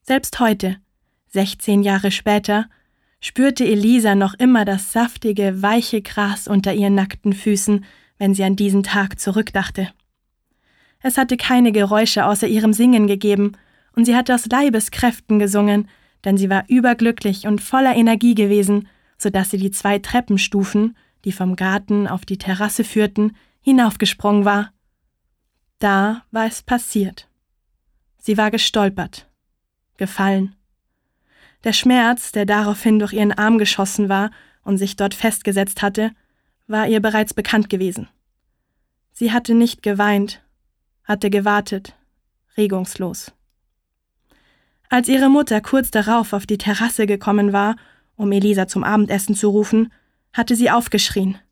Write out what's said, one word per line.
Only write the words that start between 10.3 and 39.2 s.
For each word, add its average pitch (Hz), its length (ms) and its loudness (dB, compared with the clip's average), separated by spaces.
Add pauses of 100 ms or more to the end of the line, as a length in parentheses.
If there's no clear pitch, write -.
Es 254 180 -2
hatte 254 180 0
keine 247 340 4
Geräusche 208 540 2
außer 208 240 0
ihrem 220 240 2
Singen 220 360 4
gegeben, 202 500 0 (360)
und 233 120 4
sie 240 100 4
hatte 254 180 0
aus 240 120 -2
Leibeskräften 233 920 0
gesungen, 208 480 2 (380)
denn 196 140 2
sie 196 100 0
war 190 200 0
überglücklich 233 760 0
und 208 140 -2
voller 262 340 0
Energie 226 400 2
gewesen, 202 540 2 (300)
so 208 100 -4
dass 190 220 -2
sie 202 80 -4
die 196 120 -2
zwei 202 280 -2
Treppenstufen, 208 960 -2 (300)
die 190 60 -4
vom 185 240 -4
Garten 196 520 -2
auf 185 160 -8
die 196 140 -8
Terrasse 208 460 -4
führten, 214 520 -2 (240)
hinaufgesprungen 208 840 2
war. 208 240 0 (1080)
Da 208 500 0
war 220 160 -2
es 226 160 -8
passiert. 208 680 -4 (880)
Sie 214 220 -2
war 214 120 2
gestolpert, 196 760 -2 (720)
gefallen. 196 560 -2 (1080)
Der 220 100 -2
Schmerz, 247 580 2
der 208 140 -2
daraufhin 208 520 2
durch 208 140 -2
ihren 208 200 0
Arm 214 260 2
geschossen 202 500 -2
war 196 220 -2 (320)
und 196 160 -2
sich 196 180 -4
dort 196 160 -2
festgesetzt 196 680 -4
hatte, 214 300 -2 (560)
war 214 180 -2
ihr 220 140 2
bereits 214 340 -2
bekannt 208 340 -2
gewesen. 190 400 -4 (1040)
Sie 226 200 -2